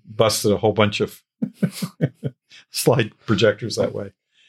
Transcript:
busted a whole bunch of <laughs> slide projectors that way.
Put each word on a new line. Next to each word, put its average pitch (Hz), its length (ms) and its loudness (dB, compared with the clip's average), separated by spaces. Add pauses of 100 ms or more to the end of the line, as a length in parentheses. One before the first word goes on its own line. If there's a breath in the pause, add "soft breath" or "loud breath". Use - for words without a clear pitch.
busted 110 480 0
a 95 60 0
whole 110 140 2
bunch 104 280 2
of - 220 -4 (200)
<laughs> - 1300 -8
slide 113 420 0 (140)
projectors 107 500 0
that 104 180 -2
way. 101 180 -10 (360 soft breath)